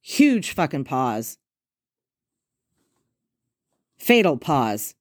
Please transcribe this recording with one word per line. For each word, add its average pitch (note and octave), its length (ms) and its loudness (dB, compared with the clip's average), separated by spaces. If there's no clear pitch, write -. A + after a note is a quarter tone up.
Huge C4+ 500 0
fucking D3 340 -4
pause. B2 520 -4
Fatal F#3+ 400 4
pause. A#2 640 -2